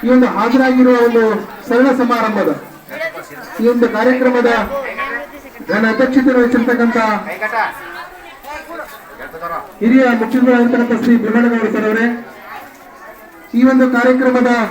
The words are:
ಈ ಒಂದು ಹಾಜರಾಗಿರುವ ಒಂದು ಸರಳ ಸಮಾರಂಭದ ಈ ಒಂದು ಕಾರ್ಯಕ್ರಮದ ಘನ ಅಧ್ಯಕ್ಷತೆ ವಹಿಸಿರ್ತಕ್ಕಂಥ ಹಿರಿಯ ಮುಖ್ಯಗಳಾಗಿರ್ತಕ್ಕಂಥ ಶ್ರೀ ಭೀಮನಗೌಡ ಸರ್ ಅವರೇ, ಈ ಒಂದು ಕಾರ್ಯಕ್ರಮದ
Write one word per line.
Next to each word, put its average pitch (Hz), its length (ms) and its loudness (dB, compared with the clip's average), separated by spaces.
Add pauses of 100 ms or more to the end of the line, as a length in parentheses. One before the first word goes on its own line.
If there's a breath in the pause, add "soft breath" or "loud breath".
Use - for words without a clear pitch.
ಈ 226 60 0
ಒಂದು 254 160 6
ಹಾಜರಾಗಿರುವ 254 800 2
ಒಂದು 226 180 2 (440)
ಸರಳ 254 200 2 (140)
ಸಮಾರಂಭದ 220 500 -2 (1080)
ಈ 226 80 2
ಒಂದು 240 220 2
ಕಾರ್ಯಕ್ರಮದ 247 600 2 (1200)
ಘನ 208 220 0
ಅಧ್ಯಕ್ಷತೆ 262 420 2
ವಹಿಸಿರ್ತಕ್ಕಂಥ 240 640 2 (2750)
ಹಿರಿಯ 262 240 4 (160)
ಮುಖ್ಯಗಳಾಗಿರ್ತಕ್ಕಂಥ 240 840 2
ಶ್ರೀ 240 140 4
ಭೀಮನಗೌಡ 226 560 0
ಸರ್ 214 140 -2
ಅವರೇ, 220 180 0 (1500)
ಈ 240 100 2
ಒಂದು 254 280 4
ಕಾರ್ಯಕ್ರಮದ 247 600 2 (180)